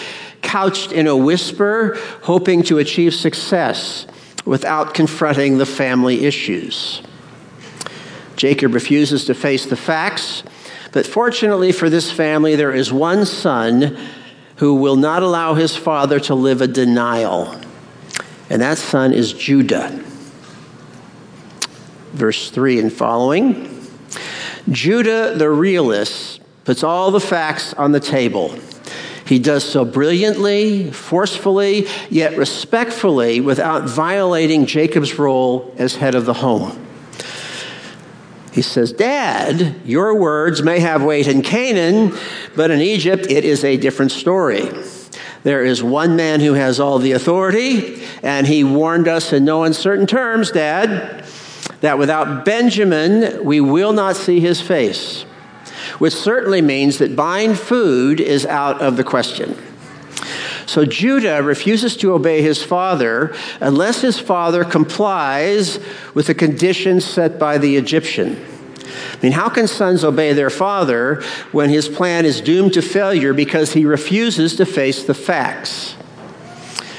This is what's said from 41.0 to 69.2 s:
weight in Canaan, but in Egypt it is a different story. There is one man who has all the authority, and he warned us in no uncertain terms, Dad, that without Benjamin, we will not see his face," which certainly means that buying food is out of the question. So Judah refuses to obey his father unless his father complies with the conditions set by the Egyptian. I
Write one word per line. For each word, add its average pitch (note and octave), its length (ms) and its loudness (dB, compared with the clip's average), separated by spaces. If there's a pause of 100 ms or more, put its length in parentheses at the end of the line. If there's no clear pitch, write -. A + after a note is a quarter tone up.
weight D3 260 2
in C3+ 140 4
Canaan, G3+ 720 2 (420)
but D#3+ 160 2
in D3 100 2
Egypt F#3 480 2
it C#3 160 2
is D3+ 200 2
a C3+ 120 2
different C3+ 360 0
story. E3 580 0 (720)
There C3+ 220 2
is B2 180 0
one D3+ 340 2
man D#3 240 2
who D3 140 4
has C3 260 2
all C#3 180 2
the C3 140 2
authority, F#3+ 880 0 (220)
and C#3 240 0
he D3 180 4
warned D#3+ 440 2
us E3 240 0
in C#3 120 4
no D#3+ 200 2
uncertain F#3+ 420 0
terms, A3+ 460 0
Dad, F3 720 -2 (560)
that D3 180 2
without C#3+ 460 0
Benjamin, G3+ 960 2
we D3 180 2
will E3 320 4
not G3 240 2
see F3+ 240 2
his E3+ 200 0
face," - 640 -2 (720)
which D#3+ 160 0
certainly G3 480 0
means C#3 340 2
that C3 180 0
buying F#3 400 0
food D#3 640 2
is C#3 260 0
out C#3+ 340 -2
of C3 160 0
the C3 80 2
question. - 500 -4 (1160)
So D3+ 160 2
Judah F#3 580 0
refuses G#3 560 0
to F#3+ 140 2
obey D#3+ 300 2
his D3+ 200 2
father D#3 680 0 (280)
unless E3+ 400 2
his B3+ 180 0
father F3 460 0
complies E3+ 1160 0 (340)
with D3 140 0
the D#3 80 2
conditions F3+ 680 2
set E3 340 0
by D3 180 2
the C#3+ 200 4
Egyptian. C#3 600 0 (480)
I - 380 -14